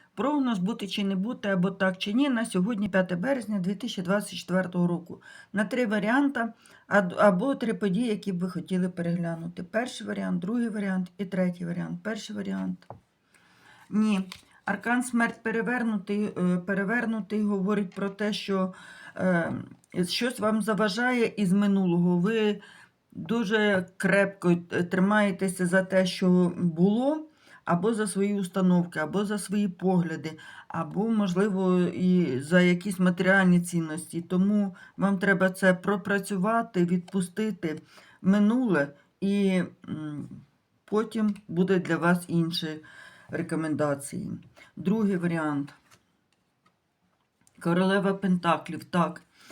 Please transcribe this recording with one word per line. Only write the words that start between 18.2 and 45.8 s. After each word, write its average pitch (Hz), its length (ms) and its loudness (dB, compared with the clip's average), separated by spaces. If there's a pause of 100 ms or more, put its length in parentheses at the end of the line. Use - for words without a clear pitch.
що, 185 420 -2 (420)
е, 175 360 0 (560)
щось 247 320 -4
вам 214 220 0
заважає 220 720 0
із 190 160 2
минулого. 180 680 2
Ви 208 420 0 (520)
дуже 208 720 0 (100)
крепко, 190 600 2 (160)
е, 175 120 0
тримаєтеся 190 840 0
за 185 160 4
те, 185 240 2
що 180 500 2
було, 208 720 2 (360)
або 175 300 0
за 214 120 -2
свої 196 280 0
установки, 180 640 0
або 175 260 -2
за 208 140 -4
свої 208 300 -2
погляди, 160 680 -2 (300)
або, 165 400 -4
можливо, 190 720 2
і 175 600 2
за 170 200 4
якісь 180 380 2
матеріальні 180 600 4
цінності. 165 640 -4
Тому 196 540 0 (200)
вам 190 220 2
треба 190 320 4
це 185 240 4
пропрацювати, 202 1120 0
відпустити 180 960 -2 (420)
минуле, 208 640 4 (320)
і, 196 420 2 (260)
м, 151 400 -8 (560)
потім 214 500 0 (140)
буде 180 300 2
для 165 180 0
вас 175 320 2
інші 165 520 -2 (480)
рекомендації. 151 1040 -4 (460)
Другий 196 400 0
варіант. 156 580 -2 (1900)